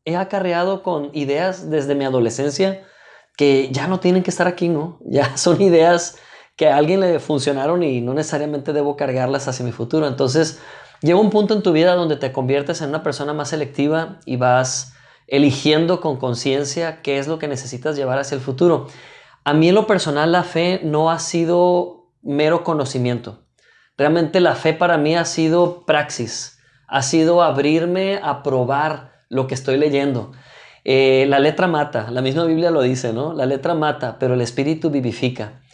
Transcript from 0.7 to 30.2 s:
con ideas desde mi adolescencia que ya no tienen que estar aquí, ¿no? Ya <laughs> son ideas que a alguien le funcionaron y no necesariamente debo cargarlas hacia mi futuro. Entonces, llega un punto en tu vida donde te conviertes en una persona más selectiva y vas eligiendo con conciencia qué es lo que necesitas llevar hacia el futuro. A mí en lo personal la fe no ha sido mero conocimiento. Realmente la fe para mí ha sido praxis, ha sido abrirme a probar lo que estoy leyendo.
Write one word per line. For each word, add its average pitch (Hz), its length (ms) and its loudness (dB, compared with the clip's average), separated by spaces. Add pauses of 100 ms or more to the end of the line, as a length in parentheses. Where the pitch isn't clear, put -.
con 151 300 -4
ideas 160 560 -4
desde 143 260 0
mi 139 100 -2
adolescencia 143 800 -2 (540)
que 135 340 4
ya 135 160 -4
no 185 120 -2
tienen 185 240 2
que 185 60 -6
estar 180 180 0
aquí, 175 220 -2
¿no? 165 360 -4
Ya 135 300 0
<laughs> - 20 -
son 175 240 2
ideas 170 560 4 (380)
que 156 140 4
a 139 80 4
alguien 156 240 2
le 175 180 2
funcionaron 143 640 0
y 127 180 0
no 123 120 -2
necesariamente 147 580 -4
debo 147 240 0
cargarlas 131 520 -2
hacia 127 180 -6
mi 117 80 -4
futuro. 151 340 -2
Entonces, 139 540 0 (400)
llega 170 180 4
un 214 100 4
punto 208 240 2
en 202 100 0
tu 190 100 2
vida 175 220 4
donde 165 220 0
te 131 160 -4
conviertes 143 480 -2
en 143 80 -6
una 147 140 -6
persona 147 300 -4
más 147 160 -6
selectiva 151 760 -2
y 131 120 -6
vas 127 560 0 (340)
eligiendo 151 720 2
con 143 160 -2
conciencia 135 840 -4
qué 139 180 -2
es 139 80 -6
lo 160 120 -4
que 160 80 -6
necesitas 135 480 -6
llevar 135 240 -2
hacia 139 160 -6
el 131 60 -6
futuro. 135 460 0 (580)
A 147 80 0
mí 160 160 6
en 190 60 6
lo 214 120 4
personal 165 460 0
la 180 100 2
fe 175 400 -2
no 156 260 2
ha 165 100 -2
sido 175 920 0 (100)
mero 151 440 0
conocimiento. 123 800 -4 (520)
Realmente 165 440 2
la 160 140 4
fe 156 180 0
para 170 240 2
mí 151 180 0
ha 170 100 0
sido 170 600 0
praxis, - 760 -6 (280)
ha 139 140 -2
sido 165 400 2
abrirme 165 800 0
a 151 220 -6
probar 139 680 -2 (160)
lo 131 180 -4
que 139 60 -6
estoy 131 240 -2
leyendo. 139 540 0 (520)